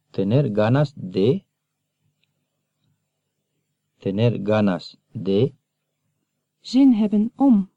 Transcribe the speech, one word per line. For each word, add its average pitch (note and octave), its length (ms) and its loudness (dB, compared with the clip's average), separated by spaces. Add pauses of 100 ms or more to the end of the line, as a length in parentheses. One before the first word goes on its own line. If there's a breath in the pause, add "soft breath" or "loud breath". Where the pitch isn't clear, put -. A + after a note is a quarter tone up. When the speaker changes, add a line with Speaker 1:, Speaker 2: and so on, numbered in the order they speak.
(100)
Speaker 1:
Tener G#2+ 440 -2
ganas B2 420 0
de. G2 480 -2 (2500)
Tener G#2 460 -2
ganas G2+ 540 -2 (160)
de. G2 420 -2 (1040)
Speaker 2:
Zin C4 320 4
hebben G#3+ 440 0
om. A3+ 400 2